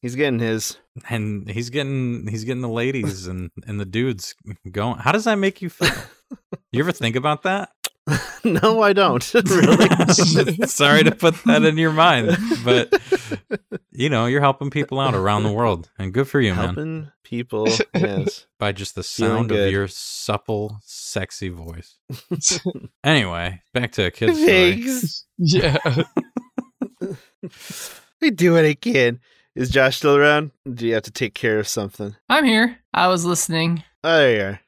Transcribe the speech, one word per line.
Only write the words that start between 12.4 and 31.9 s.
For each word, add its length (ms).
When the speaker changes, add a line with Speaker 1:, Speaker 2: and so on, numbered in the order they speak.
Speaker 2:
but, 260
you 180
know, 160
you're 160
helping 280
people 300
out 160
around 280
the 100
world, 440
and 160
good 140
for 140
you, 120
man. 120
Speaker 1:
Helping 460
people, 460
Speaker 3:
<laughs> 140
Speaker 1:
yes. 500
Speaker 2:
By 140
just 220
the 80
Speaker 1:
Feeling 300
Speaker 2:
sound 180
of 60
Speaker 1:
good. 140
Speaker 2:
your 160
supple, 960
sexy 680
voice. 480
Speaker 1:
<laughs> 560
Speaker 2:
Anyway, 560
back 200
to 140
a 40
kid's 260
story. 460
Speaker 1:
Thanks. 420
Speaker 3:
Yeah. 400
<laughs> 1300
Speaker 1:
We 100
do 220
what 120
I 80
can. 460
Is 140
Josh 280
still 180
around? 360
Do 160
you 60
have 100
to 80
take 240
care 240
of 80
something? 480